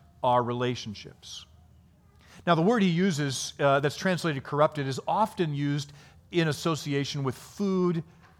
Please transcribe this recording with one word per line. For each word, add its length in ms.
our 220
relationships. 1000
Now, 120
the 60
word 200
he 60
uses, 720
uh, 180
that's 180
translated 460
corrupted 460
is 180
often 480
used 380
in 160
association 760
with 140
food 680